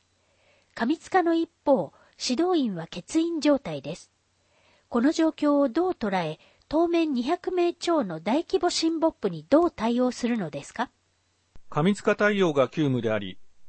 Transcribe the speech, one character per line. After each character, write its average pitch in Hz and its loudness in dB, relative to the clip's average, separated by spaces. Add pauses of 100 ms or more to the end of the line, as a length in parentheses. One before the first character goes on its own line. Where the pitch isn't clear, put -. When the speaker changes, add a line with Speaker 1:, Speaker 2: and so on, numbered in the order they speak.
(760)
Speaker 1:
過 233 -2
密 311 -2
化 381 2
の 330 2
一 330 0 (160)
方、 208 2 (240)
指 247 -2
導 359 2
員 233 -2
は 160 -10
欠 - -8
員 330 0
状 285 4
態 151 -8
で - -10
す。 - -20 (760)
こ 240 -2
の 262 4
状 320 2
況 294 0
を 285 4
ど 330 -2
う - 0
捉 208 -4
え、 156 -8 (300)
当 330 2
面 339 0
二 233 -2
百 349 -4
名 349 0
超 320 0
の 165 -8
大 220 0
規 - -2
模 349 2
新 330 0
牧 311 0
に 160 -8
ど 330 6
う 277 2
対 233 -2
応 247 0
す - -4
る 240 -2
の 185 -4
で 139 -10
す - -20
か？ 247 -6 (800)
Speaker 2:
過 147 -2
密 202 0
化 208 2
対 208 2
応 175 4
が 135 2
急 - -2
務 131 2
で 110 0
あ 110 0
り、 95 -10 (320)